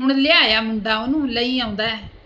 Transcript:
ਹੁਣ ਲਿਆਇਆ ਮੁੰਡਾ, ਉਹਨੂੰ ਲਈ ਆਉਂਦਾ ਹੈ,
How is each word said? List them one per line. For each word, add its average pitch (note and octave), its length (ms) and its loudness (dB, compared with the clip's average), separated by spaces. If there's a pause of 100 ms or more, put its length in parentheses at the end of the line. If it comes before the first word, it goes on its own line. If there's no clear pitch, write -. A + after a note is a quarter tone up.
ਹੁਣ C4 120 2
ਲਿਆਇਆ C4+ 480 4
ਮੁੰਡਾ, A3 380 -2
ਉਹਨੂੰ C4+ 320 -2
ਲਈ B3 300 -2
ਆਉਂਦਾ G#3+ 280 -4
ਹੈ, G#3+ 200 -8 (180)